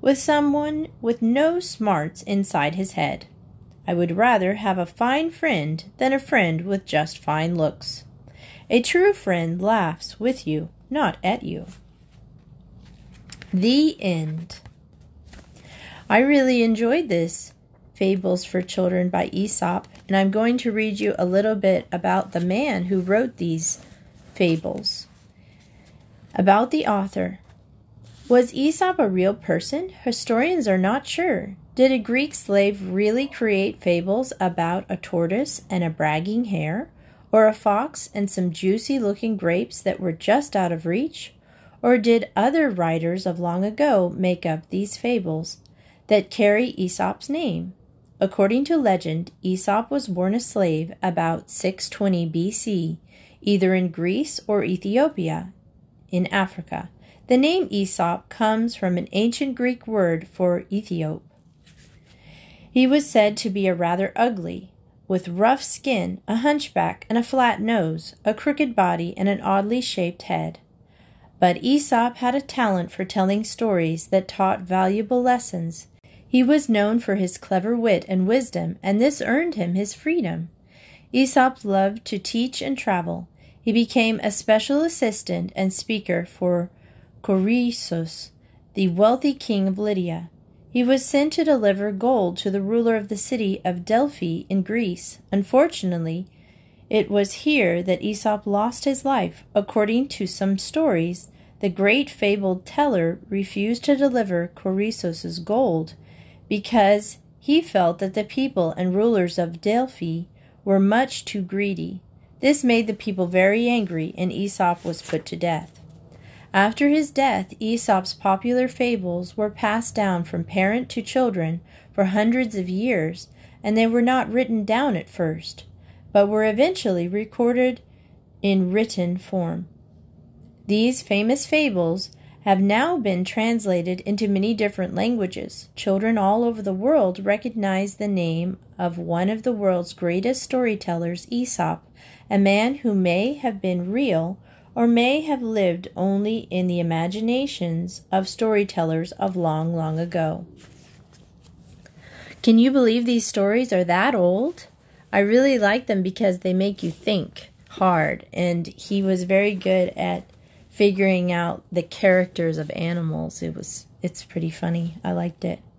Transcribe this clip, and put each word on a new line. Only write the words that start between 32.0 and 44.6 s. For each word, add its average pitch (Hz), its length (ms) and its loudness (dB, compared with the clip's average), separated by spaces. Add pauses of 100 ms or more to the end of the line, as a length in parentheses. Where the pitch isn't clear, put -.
Greek 277 240 0
slave 202 560 0
really 208 380 2
create 196 520 -2
fables 190 600 0
about 175 480 -2
a 185 80 -6
tortoise 185 720 -2
and 180 140 0
a 165 60 0
bragging 165 560 -2
hare, 190 440 -4 (400)
or 220 160 8
a 214 80 4
fox 220 580 -2
and 202 160 -2
some 180 220 -2
juicy-looking 214 840 -2
grapes 185 440 -2
that - 200 -2
were 185 100 -2
just 214 460 0
out 180 160 0
of 165 140 -6
reach? 233 480 -4 (480)
Or 247 160 4
did 226 360 2
other 277 340 2
writers 170 580 -2
of 175 120 -4
long 175 260 -2
ago 214 520 2
make 180 280 0
up 165 260 -4